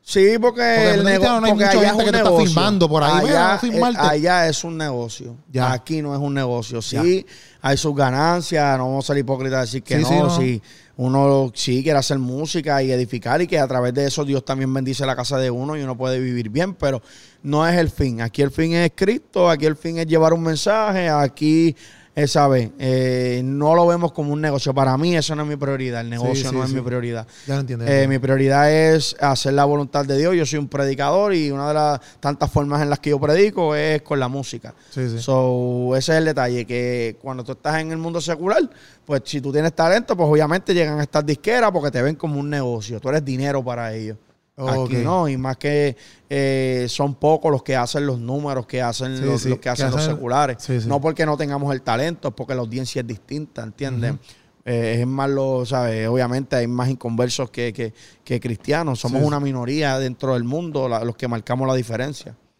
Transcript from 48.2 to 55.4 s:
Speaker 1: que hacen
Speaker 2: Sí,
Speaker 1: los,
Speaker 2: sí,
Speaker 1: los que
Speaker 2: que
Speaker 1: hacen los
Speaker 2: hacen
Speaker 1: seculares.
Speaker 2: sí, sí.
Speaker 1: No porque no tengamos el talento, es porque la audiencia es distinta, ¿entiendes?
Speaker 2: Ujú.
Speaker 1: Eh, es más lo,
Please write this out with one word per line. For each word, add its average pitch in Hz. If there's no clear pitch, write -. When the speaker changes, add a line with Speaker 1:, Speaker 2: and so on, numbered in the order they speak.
Speaker 1:
que 127
hacen 127
Speaker 2:
Sí, 131
Speaker 1:
los, 139
Speaker 2:
sí, 131
Speaker 1:
los 127
que -
Speaker 2:
que 127
Speaker 1:
hacen 123
los 127
Speaker 2:
hacen 156
Speaker 1:
seculares. 135
Speaker 2:
sí, 123
sí. 110
Speaker 1:
No 139
porque 156
no 147
tengamos 143
el 131
talento, 139
es 110
porque 110
la 127
audiencia 123
es 117
distinta, 135
¿entiendes? 120
Speaker 2:
Ujú. 139
Speaker 1:
Eh, 117
es 120
más 135
lo, 135